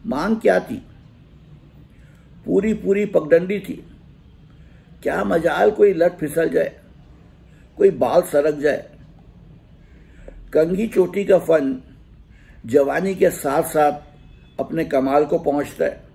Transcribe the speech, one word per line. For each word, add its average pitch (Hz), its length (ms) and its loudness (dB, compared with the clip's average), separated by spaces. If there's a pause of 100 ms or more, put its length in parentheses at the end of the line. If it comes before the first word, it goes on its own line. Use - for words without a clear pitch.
मांग 214 300 -2
क्या 185 240 2
थी? - 260 -12 (1600)
पूरी 202 300 0
पूरी 202 300 -2
पगडंडी 175 560 0
थी। - 260 -14 (1160)
क्या 170 220 -2
मजाल 170 460 2
कोई 208 220 4
लट 165 200 2
फिसल 160 360 -2
जाए, - 320 -2 (960)
कोई 196 140 4
बाल 131 320 2
सरक 147 320 0
जाए। 143 360 -2 (1600)
कंघी 185 360 0
चोटी 185 360 0
का 190 140 4
फन 139 440 0 (840)
जवानी 143 480 0
के 180 160 2
साथ 147 320 -2
साथ 147 300 2 (680)
अपने 160 240 -6
कमाल 139 400 0
को 165 140 -2
पहुंचता 147 460 -4
है। - 180 -6 (120)